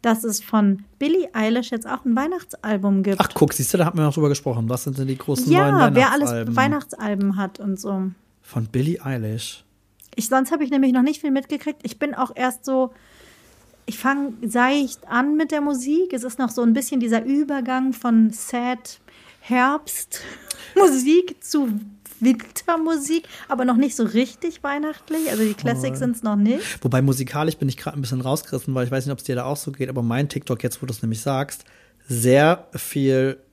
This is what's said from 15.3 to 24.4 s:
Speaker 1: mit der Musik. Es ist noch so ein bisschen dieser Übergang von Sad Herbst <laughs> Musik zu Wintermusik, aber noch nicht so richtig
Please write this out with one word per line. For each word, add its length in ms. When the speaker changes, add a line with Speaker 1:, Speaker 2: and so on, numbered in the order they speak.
Speaker 1:
mit 140
der 100
Musik. 520
Es 120
ist 140
noch 120
so 120
ein 100
bisschen 280
dieser 240
Übergang 680
von 380
Sad 680
Herbst 800
<laughs> 280
Musik 680
zu 260
Wintermusik, 1000
aber 160
noch 120
nicht 200
so 80
richtig 580